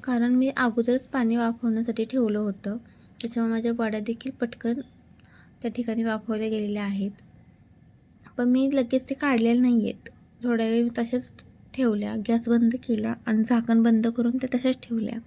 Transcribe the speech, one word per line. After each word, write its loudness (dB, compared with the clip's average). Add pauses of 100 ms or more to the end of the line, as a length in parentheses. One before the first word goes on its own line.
कारण 2
मी 4
अगोदरच 0
पाणी 0
वाफवण्यासाठी -2
ठेवलं 0
होतं, -4 (440)
त्याच्यामुळे -2
माझ्या -2
वड्या -2
देखील -6
पटकन -4 (880)
त्या -4
ठिकाणी -4
वाफवल्या -4
गेलेल्या -4
आहेत. -4 (1300)
पण 2
मी 4
लगेच 0
ते -4
काढलेल्या 2
नाही 4
आहेत, -6 (340)
थोड्या 0
वेळ 2
मी 0
तशाच -4 (420)
ठेवल्या, 0
गॅस 0
बंद 4
केला -2 (120)
आणि 2
झाकण 4
बंद 4
करून 0
त्या -2
तशाच 0
ठेवल्या -4